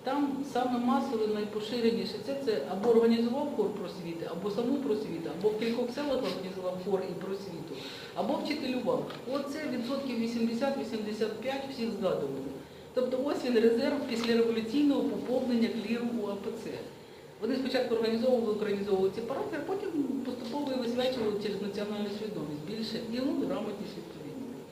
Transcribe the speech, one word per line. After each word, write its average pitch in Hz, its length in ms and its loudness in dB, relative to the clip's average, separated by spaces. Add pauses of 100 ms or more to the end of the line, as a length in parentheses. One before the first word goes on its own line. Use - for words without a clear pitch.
Там 277 340 0 (160)
саме 247 260 2
масове, 233 480 2
найпоширеніше 208 840 0 (120)
це, 277 100 -2 (100)
це 208 160 2 (100)
або 202 180 2
організував 233 680 6
хор 196 180 4
просвіти, 170 580 -6
або 190 200 -4
саму 254 260 2
просвіту, 170 520 -2 (100)
або 214 100 4
в 214 100 0
кількох 233 360 0
селах 285 280 0
організував 185 640 -4
хор 190 160 2 (100)
і 175 140 -6
просвіту, 175 480 -8 (420)
або 208 180 0
вчителював. 254 760 -2 (220)
Оце 285 260 -2 (140)
відсотків 240 460 -2
вісімдесят-вісімдесят 226 1120 0 (100)
п'ять 269 220 -2 (100)
всіх 226 180 -2
згадували. 143 600 -2 (420)
Тобто 247 320 2
ось 294 200 0
він 233 140 6
резерв 233 400 6 (100)
післяреволюційного 233 920 4
поповнення 226 680 2
кліру 233 380 0 (180)
у 202 40 -2
А 202 80 -2
П 220 140 -4 (140)
Ц. 170 60 -6 (720)
Вони 240 140 2
спочатку 240 400 2
організовували, 226 640 4
організовували 196 560 2
ці 226 60 -4
парадки, - 380 -2
а 339 120 -4
потім 392 180 -2 (360)
поступово 262 460 -4
і 254 80 0
висвячували 233 640 2
через 196 180 -2
національну 208 480 -2 (100)
свідомість 151 480 -4
більше 226 300 -4 (160)
і, 247 120 0
ну, - 220 0
грамотність 202 500 -4
відповідно. - 500 -10 (240)